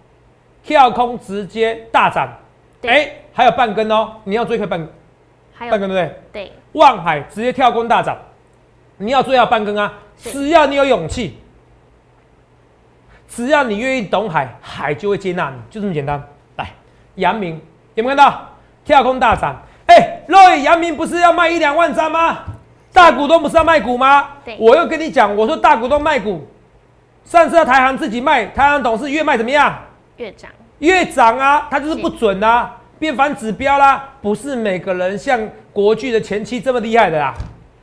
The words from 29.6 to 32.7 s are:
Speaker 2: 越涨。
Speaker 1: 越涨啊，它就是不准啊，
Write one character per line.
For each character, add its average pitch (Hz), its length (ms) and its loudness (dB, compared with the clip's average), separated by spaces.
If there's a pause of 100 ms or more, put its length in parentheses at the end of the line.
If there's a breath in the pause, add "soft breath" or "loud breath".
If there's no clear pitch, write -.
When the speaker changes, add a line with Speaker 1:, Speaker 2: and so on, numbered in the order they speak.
Speaker 2:
越 220 160 -14
涨。 - 180 -20 (280)
Speaker 1:
越 349 260 2
涨 247 340 2
啊， 285 320 0
它 277 80 -2
就 285 80 -6
是 320 80 -4
不 320 140 -6
准 202 340 -2
啊， 226 340 0 (160)